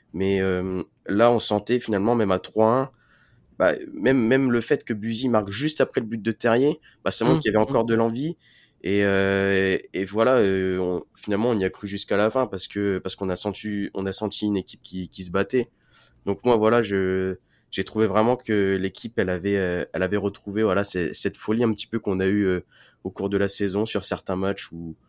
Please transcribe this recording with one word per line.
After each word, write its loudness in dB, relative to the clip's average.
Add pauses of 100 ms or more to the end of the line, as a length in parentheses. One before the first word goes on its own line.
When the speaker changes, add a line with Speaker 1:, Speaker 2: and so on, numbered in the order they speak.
(120)
Speaker 1:
mais, 0
euh, -2 (220)
là, 4
on 2
sentait 0
finalement, 0
même 0
à 2
trois 2
un, 0 (680)
bah, 4 (200)
même, 2
même 2
le 2
fait -2
que -6
Buzy -4
marque 2
juste -4
après 0
le -6
but -6
de -2
Terrier, 2 (240)
bah, 0
ça -2
montre 4
Speaker 2:
Mmh. 0
Speaker 1:
qu'il 0
y 2
avait 6
encore 2
Speaker 2:
Mmh. -2
Speaker 1:
de 2
l'envie. 0 (460)
Et, 2
euh, 2 (160)
et -2
voilà, 2
euh, 2
on, -2 (100)
finalement, -2
on 0
y 0
a 0
cru -12
jusqu'à -4
la 2
fin 0
parce -8
que, -2
parce -8
qu'on -4
a -2
senti, -6
on -6
a -4
senti -6
une 0
équipe -8
qui, -10
qui -14
se -12
battait. -2 (560)
Donc -4
moi, 4
voilà, 4
je, -2 (340)
j'ai -4
trouvé 0
vraiment 2
que 0
l'équipe, -6
elle 0
avait, 0
euh, -2 (100)
elle -2
avait 0
retrouvé, -4
voilà, 2
c'est, -2
cette -4
folie 0
un 2
petit -6
peu -6
qu'on -2
a 2
eue, 2
euh, 0 (440)
au -6
cours -4
de 0
la 2
saison -2
sur -4
certains -4
matchs -4
où -12 (120)